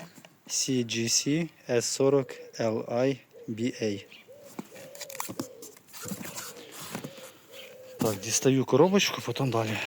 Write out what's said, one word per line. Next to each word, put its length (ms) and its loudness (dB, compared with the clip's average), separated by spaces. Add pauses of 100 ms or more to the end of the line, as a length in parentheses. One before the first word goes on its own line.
(480)
C 380 0
G 180 -2
C 460 2 (200)
S 120 4
сорок 480 4 (300)
L 300 0
I 280 2 (300)
B 360 -4
A. 220 -2 (4000)
Так, 200 2
дістаю 460 4
коробочку, 600 6
потім 260 0
далі. 260 0 (120)